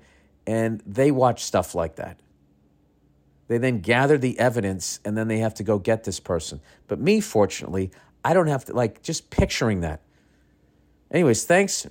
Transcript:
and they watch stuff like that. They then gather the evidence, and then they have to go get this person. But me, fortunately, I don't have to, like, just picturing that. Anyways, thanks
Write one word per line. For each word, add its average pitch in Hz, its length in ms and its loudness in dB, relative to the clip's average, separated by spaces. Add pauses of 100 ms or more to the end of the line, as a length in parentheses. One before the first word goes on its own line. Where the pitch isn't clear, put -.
(460)
and 113 400 -2
they 131 240 2
watch 127 340 2
stuff - 300 -2
like 82 220 -4
that. 87 240 -12 (1300)
They 117 100 0
then 123 220 0
gather 127 360 4
the 127 220 -2
evidence, 104 640 -2
and 104 100 -4
then 110 140 -2
they 110 120 0
have 113 140 0
to - 80 -8
go 104 160 0
get 110 260 0
this - 160 -6
person. 80 420 -6 (240)
But 95 140 -6
me, 208 200 2
fortunately, 95 720 -2 (320)
I 147 120 2
don't 175 140 4
have 139 160 -2
to, - 80 -12
like, 117 300 -2
just - 280 -8
picturing 101 520 0
that. 78 180 -6 (1120)
Anyways, 143 320 4
thanks 190 460 2